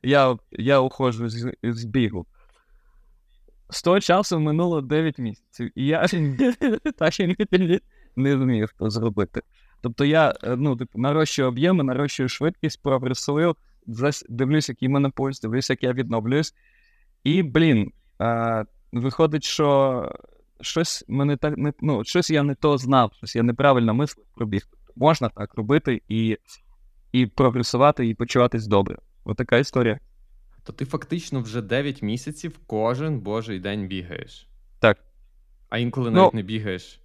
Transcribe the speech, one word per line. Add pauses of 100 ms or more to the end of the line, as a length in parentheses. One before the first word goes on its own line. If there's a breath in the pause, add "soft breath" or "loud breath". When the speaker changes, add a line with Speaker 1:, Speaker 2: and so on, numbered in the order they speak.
Speaker 1:
я, (120)
я
ухожу
з, (100)
з
бігу». (1400)
З
того
часу
минуло
дев'ять
місяців,
і
я
<laughs>
так
і (140)
не, (360)
не
зміг
то
зробити. (400)
Тобто
я, (100)
е,
ну,
типу,
нарощую
об'єми,
нарощую
швидкість,
прогресую, (300)
зас-,
дивлюсь,
який
в
мене
пульс,
дивлюсь,
як
я
відновлююсь. (680)
І,
блін, (280)
е, (280)
виходить,
що (500)
щось
мене
так
не,
ну,
щось
я
не
то
знав,
щось
я
неправильно
мислив
про
біг. (280)
Можна
так
робити
і, (720)
і
прогресувати,
і
почуватись
добре. (260)
Отака
історія. (680)
Speaker 2:
То
ти
фактично
вже
дев'ять
місяців
кожен
божий
день
бігаєш? (300)
Speaker 1:
Так. (680)
Speaker 2:
А
інколи
Speaker 1:
Ну,
Speaker 2:
навіть
не
бігаєш?